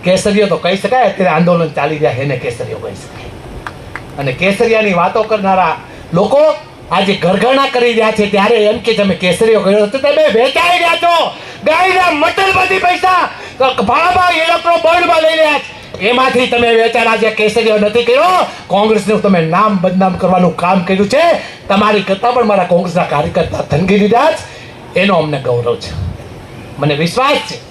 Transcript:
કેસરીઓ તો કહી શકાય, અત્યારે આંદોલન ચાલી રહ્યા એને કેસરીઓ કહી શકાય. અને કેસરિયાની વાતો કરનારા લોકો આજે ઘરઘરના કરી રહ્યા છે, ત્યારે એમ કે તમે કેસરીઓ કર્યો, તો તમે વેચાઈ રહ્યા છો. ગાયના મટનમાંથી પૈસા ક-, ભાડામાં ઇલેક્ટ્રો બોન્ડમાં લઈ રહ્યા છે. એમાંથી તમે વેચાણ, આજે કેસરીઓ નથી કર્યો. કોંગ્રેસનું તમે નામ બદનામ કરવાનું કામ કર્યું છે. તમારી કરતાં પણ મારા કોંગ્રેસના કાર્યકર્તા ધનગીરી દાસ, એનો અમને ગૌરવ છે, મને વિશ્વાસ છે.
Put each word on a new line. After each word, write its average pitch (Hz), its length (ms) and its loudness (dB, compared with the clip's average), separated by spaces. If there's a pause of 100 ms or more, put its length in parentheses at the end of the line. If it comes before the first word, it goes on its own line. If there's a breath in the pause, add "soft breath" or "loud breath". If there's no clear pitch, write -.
કેસરીઓ 196 420 2
તો 165 100 0
કહી 175 200 -2
શકાય, 226 280 0
અત્યારે 185 300 0
આંદોલન 170 340 2
ચાલી 151 300 -2
રહ્યા 139 240 0
એને 139 140 -2
કેસરીઓ 117 420 -8
કહી 95 160 -10
શકાય. - 360 -16 (880)
અને 139 140 -4
કેસરિયાની 208 600 0
વાતો 185 300 0
કરનારા 190 580 0 (320 loud breath)
લોકો 277 420 2 (360)
આજે 190 240 0
ઘરઘરના 226 520 2
કરી 240 260 0
રહ્યા 220 180 2
છે, 214 160 0
ત્યારે 208 280 2
એમ 214 240 2
કે 226 140 -2
તમે 196 220 0
કેસરીઓ 196 460 2
કર્યો, 202 260 2
તો 240 120 -6
તમે 294 300 2
વેચાઈ 311 500 2
રહ્યા 339 180 0
છો. 330 360 0 (320 loud breath)
ગાયના 359 460 2
મટનમાંથી 370 680 0
પૈસા 359 500 0 (300 loud breath)
ક-, 254 240 0
ભાડામાં 349 500 2
ઇલેક્ટ્રો 339 440 0
બોન્ડમાં 330 460 2
લઈ 320 140 2
રહ્યા 302 220 2
છે. - 500 -8
એમાંથી 254 380 2
તમે 240 280 0
વેચાણ, 226 340 2
આજે 220 220 0
કેસરીઓ 214 480 0
નથી 214 260 2
કર્યો. 311 420 2 (200 loud breath)
કોંગ્રેસનું 202 560 0
તમે 190 180 4
નામ 175 400 2
બદનામ 185 340 0
કરવાનું 180 420 2
કામ 180 280 0
કર્યું 196 240 0
છે. 277 140 2 (460 loud breath)
તમારી 208 320 2
કરતાં 196 340 -2
પણ 247 100 2
મારા 196 200 2
કોંગ્રેસના 175 400 0
કાર્યકર્તા 156 680 -2
ધનગીરી 196 380 2
દાસ, 285 260 2 (640 loud breath)
એનો 196 180 2
અમને 151 240 -2
ગૌરવ 120 380 -2
છે, - 140 -14 (880)
મને 147 160 0
વિશ્વાસ 233 420 0
છે. - 220 -8 (120)